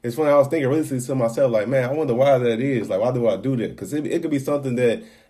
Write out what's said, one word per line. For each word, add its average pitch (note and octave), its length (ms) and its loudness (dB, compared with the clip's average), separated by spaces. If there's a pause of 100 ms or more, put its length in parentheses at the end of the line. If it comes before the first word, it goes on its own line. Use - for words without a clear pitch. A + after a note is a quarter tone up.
it's - 140 -6
funny, D3+ 140 2
I D3 60 6
was C3+ 120 6
thinking C#3+ 200 0
recently C3+ 380 -2
to C#3+ 80 -4
myself, B2 380 2
like, G#2+ 160 0
"Man, B2+ 200 0
I C3+ 40 -4
wonder D3 220 -2
why C3+ 240 4
that A#2 220 0
is. B2+ 280 -2
Like, F#2+ 120 -2
why B2 120 0
do A#2+ 160 0
I G2 80 2
do C3 200 -2
that?" G#2 200 -4
'Cause G2 160 -12
it, D3+ 140 -4
it E3 160 -2
could D#3+ 80 -4
be C#3 100 -2
something C3+ 360 -4
that A#2+ 280 0 (240)